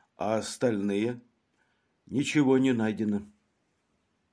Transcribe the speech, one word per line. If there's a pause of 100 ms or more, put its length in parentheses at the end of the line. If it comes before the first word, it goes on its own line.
(160)
«А
остальные?» (840)
«Ничего
не
найдено». (1120)